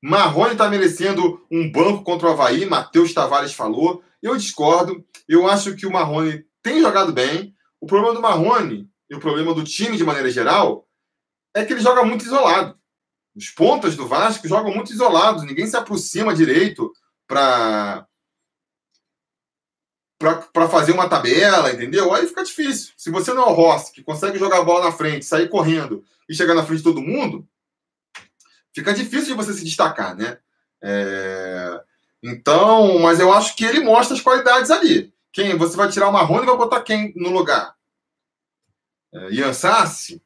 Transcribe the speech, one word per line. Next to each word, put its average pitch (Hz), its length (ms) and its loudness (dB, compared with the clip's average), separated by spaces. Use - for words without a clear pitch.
"Marrone 185 560 2
tá 214 120 2
merecendo 185 800 0
um 165 200 -2
banco 196 340 -2
contra 170 240 -2
o 160 40 2
Avaí", 147 340 0
Matheus 165 480 0
Tavares 139 400 -2
falou. 151 500 -4
Eu 247 160 -4
discordo. 180 680 0
Eu 175 200 4
acho 202 280 0
que 196 100 -10
o 190 60 -6
Marrone 156 520 -4
tem 302 180 0
jogado 190 320 2
bem. 156 440 -4
O 160 60 -16
problema 208 280 2
do 226 80 -8
Marrone 175 680 0
e 143 60 -14
o 143 60 -14
problema 160 340 -2
do 156 80 -6
time, 208 340 -4
de 165 80 0
maneira 139 260 -2
geral, 131 580 0
é 214 100 -2
que 220 80 -6
ele 247 80 -4
joga 247 220 4
muito 220 220 -2
isolado. 240 520 0
Os - 140 -18
pontas 196 440 2
do 135 140 -10
Vasco 180 400 -2
jogam 202 260 0
muito 208 180 -8
isolados. 208 520 2
Ninguém 143 240 -6
se 226 80 -4
aproxima 208 580 -4
direito 160 580 0
pra, 110 800 0
pra, 160 180 0
pra - 320 0
fazer 160 240 4
uma 180 160 2
tabela, 151 640 2
entendeu? 151 400 0
Aí 277 140 2
fica 370 160 -8
difícil. 285 540 -8
Se - 140 -12
você 185 220 -4
não 247 120 2
é - 20 4
o 202 60 4
Rossi, 160 400 4
que - 100 -20
consegue 196 360 -6
jogar 190 220 2
a 170 40 2
bola 175 220 2
na 170 60 0
frente, 151 320 -6
sair 170 240 -2
correndo 156 560 -2
e 160 60 -12
chegar 170 200 0
na 160 100 0
frente 160 140 -6
de 156 60 -12
todo 165 160 0
mundo, 202 460 -8
fica 160 180 -4
difícil 277 340 -4
de 262 80 -6
você 214 180 -6
se 165 120 -10
destacar, 156 520 -4
né? 117 220 -8
É... 95 1040 -6
Então, 180 800 4
mas 165 220 4
eu 185 120 6
acho 214 220 2
que 220 100 -4
ele 247 160 0
mostra 240 360 4
as - 60 -8
qualidades 254 500 4
ali. - 420 2
Quem, 190 240 -2
você 165 200 -2
vai 202 120 2
tirar 196 200 2
o 202 40 0
Marrone 185 300 2
e 262 40 -2
vai 254 100 4
botar 240 260 0
quem 214 320 -4
no 175 160 -6
lugar? 160 460 -2
É, 92 180 -14
Ian 131 220 -2
Sassi? 170 720 0